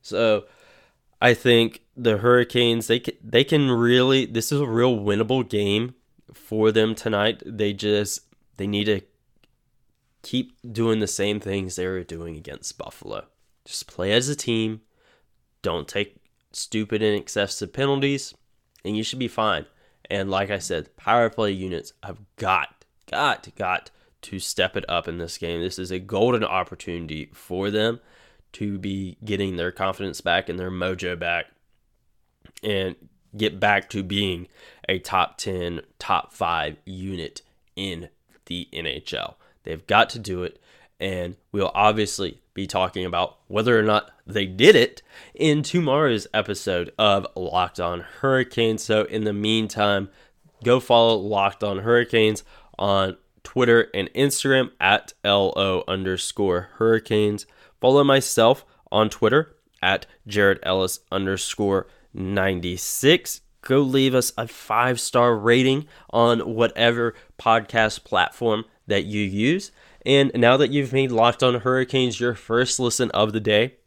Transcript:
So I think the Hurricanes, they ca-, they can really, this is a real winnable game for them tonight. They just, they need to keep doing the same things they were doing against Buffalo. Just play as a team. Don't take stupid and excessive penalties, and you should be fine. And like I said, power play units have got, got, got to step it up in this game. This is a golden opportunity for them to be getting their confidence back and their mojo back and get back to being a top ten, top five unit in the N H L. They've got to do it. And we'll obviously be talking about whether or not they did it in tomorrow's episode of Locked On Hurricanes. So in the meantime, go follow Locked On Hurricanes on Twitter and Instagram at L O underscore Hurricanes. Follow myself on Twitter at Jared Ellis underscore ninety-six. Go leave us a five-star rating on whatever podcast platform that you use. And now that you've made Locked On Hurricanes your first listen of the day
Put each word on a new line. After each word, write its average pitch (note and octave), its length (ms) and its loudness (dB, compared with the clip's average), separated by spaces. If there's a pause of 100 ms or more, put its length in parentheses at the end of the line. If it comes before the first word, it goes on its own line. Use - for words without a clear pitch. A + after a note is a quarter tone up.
So G#2+ 440 0 (760)
I A#2+ 120 6
think A#2 480 2 (140)
the A#2 220 0
Hurricanes, A#2+ 720 2
they A#2+ 140 2
ca-, - 220 -10
they A#2 200 2
can C#3+ 260 2
really, B2 560 4
this A2+ 260 -4
is C#3+ 100 0
a C#3+ 40 0
real A#2+ 320 2
winnable G#2+ 500 0
game G#2 460 0 (400)
for A2 380 0
them A2 240 2
tonight. G#2+ 500 -2
They G#2 280 -4
just, G#2 480 -2 (360)
they G2 80 -6
need G#2 200 -2
to G#2 160 0 (1200)
keep - 340 -6 (140)
doing A2 300 0
the G2+ 60 -2
same G#2 320 -2
things G2 360 -6
they F2+ 100 -4
were F#2 180 -6
doing E2 340 -12
against - 400 -16
Buffalo. - 480 -14 (400)
Just - 220 -12
play F#2+ 260 -4
as B2+ 160 2
a D3 60 -4
team. A2 460 -4 (800)
Don't E2+ 260 -4
take - 280 -6 (360)
stupid A2 520 -6
and G#2+ 120 2
excessive - 580 -6
penalties, C#3 600 -2 (500)
and G#2+ 140 -6
you A2 60 -4
should C3 160 -8
be B2 80 -4
fine. G#2 380 -2 (440)
And G2 200 -4
like G2 200 -2
I G2+ 80 -4
said, E2+ 400 -6
power A#2 320 2
play G#2+ 220 -2
units F#2 420 -8 (100)
have G2 160 -16 (160)
got, F#2 500 -2 (240)
got, - 460 -2
got F#2 360 -4 (320)
to F#2+ 160 -12
step - 360 -2
it - 140 -4
up E2+ 180 -4
in E2+ 120 -8
this E2 180 -10
game. E2+ 240 -6
This F2+ 180 -6
is F2+ 120 -8
a F#2 80 -6
golden G#2+ 440 0
opportunity E2+ 880 -8
for F#2+ 360 -6
them A2 320 -2 (520)
to G2+ 240 -8
be G2 460 -8
getting G2 320 -4
their F2 160 -4
confidence F#2+ 480 -6
back F2+ 300 0
and E2+ 100 -6
their F#2 100 -6
mojo F2+ 480 -6
back E2+ 280 -4 (1160)
and F#2+ 360 -4 (400)
get G#2 240 -2
back G#2 300 0
to G2 120 -6
being F#2 460 -4 (400)
a F#2+ 100 -2
top - 380 -2
ten, F2 420 -6 (180)
top - 360 -4
five E2 500 -4
unit F#2 580 -12 (360)
in F2+ 320 -10 (380)
the F2 260 -10
N E2 120 -8
H D2 280 -8
L. G#1+ 240 -8 (260)
They've D#2 240 -12
got A2 220 4
to A#2 100 -12
do F#2 240 -8
it. - 180 -10 (420)
And F2+ 340 -6 (160)
we'll G2+ 220 -2
obviously G#2 680 0 (120)
be F#2+ 140 -8
talking F#2 380 -4
about F2+ 420 -4
whether A2 300 2
or G#2+ 40 4
not G#2+ 300 0 (160)
they G2 180 -2
did A2+ 300 8
it - 260 2 (320)
in D3+ 300 2
tomorrow's C#3+ 720 0
episode F#2+ 640 -2
of G2+ 280 4 (100)
Locked F2+ 440 -2
On F2 220 -4
Hurricanes. B2 840 0
So G#2+ 220 2
in A2 180 -4
the G#2 100 -2
meantime, G#2 760 0 (540)
go B2 160 4
follow A#2 360 4
Locked G2+ 480 -2
On G2 160 -4
Hurricanes A2+ 640 2 (340)
on G2 400 0 (260)
Twitter A#2 520 4
and F#2+ 180 -4
Instagram C3+ 640 0
at G2 340 2 (100)
L G2+ 320 2
O F#2+ 320 0
underscore F#2 880 -2
Hurricanes. G#2+ 720 0 (340)
Follow C3+ 220 6
myself C3 600 4 (280)
on G#2+ 180 2
Twitter C3 460 0 (260)
at F#2+ 240 0 (220)
Jared G2 340 2
Ellis F#2 380 -2 (120)
underscore G2 760 -2 (260)
ninety-six. F#2+ 1300 -2 (200)
Go C3+ 180 2
leave C3+ 340 2
us B2 240 0
a A#2 100 -8
five-star A#2+ 880 0
rating B2+ 520 2 (240)
on A#2 300 4 (120)
whatever A#2 600 2 (240)
podcast A2+ 640 2
platform G#2+ 600 0 (200)
that G2+ 200 0
you G#2 180 -4
use. A2+ 480 -2 (320)
And C#3 300 4
now B2 240 6
that C#3 140 2
you've C#3 220 -2
made C3+ 180 2
Locked A#2 320 4
On B2 180 2
Hurricanes B2+ 580 0
your A#2+ 140 0
first B2 460 -2
listen B2 320 0
of G#2+ 220 2
the A2 60 -2
day G#2+ 360 2 (120)